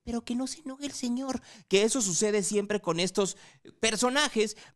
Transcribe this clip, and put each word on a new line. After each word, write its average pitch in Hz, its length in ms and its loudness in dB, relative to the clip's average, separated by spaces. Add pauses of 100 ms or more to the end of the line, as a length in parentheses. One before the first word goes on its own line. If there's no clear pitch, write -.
"Pero 233 220 -6
que 240 100 -6
no 254 120 -2
se - 140 -10
enoje 269 260 -12
el 269 60 -8
señor", 254 500 -4 (260)
que 196 140 6
eso 226 180 2
sucede 208 420 2
siempre 208 380 0
con 170 200 -2
estos 185 360 0 (440)
personajes 226 760 0 (200)